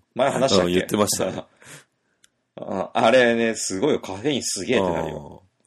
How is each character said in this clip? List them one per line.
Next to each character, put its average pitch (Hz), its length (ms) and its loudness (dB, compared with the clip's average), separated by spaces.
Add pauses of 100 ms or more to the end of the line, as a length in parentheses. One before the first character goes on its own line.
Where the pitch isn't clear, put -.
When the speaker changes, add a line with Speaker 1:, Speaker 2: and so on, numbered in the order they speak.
(140)
Speaker 1:
前 131 160 2
話 127 220 2
し 101 60 4
た 90 40 6
っ 90 40 2
け？ 87 60 0
Speaker 2:
う - 20 2
ん、 - 0 -
言 92 100 2
っ - 20 -10
て - 120 -2
ま 104 100 2
し - 100 -2
た 95 140 -2
ね。 - 120 -12
Speaker 1:
<laughs> - 1120 -20
あ、 98 360 -6
あ 113 180 4
れ 120 240 6
ね、 113 200 0
す 95 260 -6
ご 147 80 2
い 127 60 2
よ。 92 60 0
カ 95 180 -10
フ 117 100 -4
ェ 151 40 0
イ 131 60 -2
ン - 40 -6
す - 240 -6
げ 127 80 0
え - 40 2
っ - 20 2
て 90 120 0
な 82 100 -4
る 80 80 -6
よ。 76 60 -8
Speaker 2:
う - 20 -10 (480)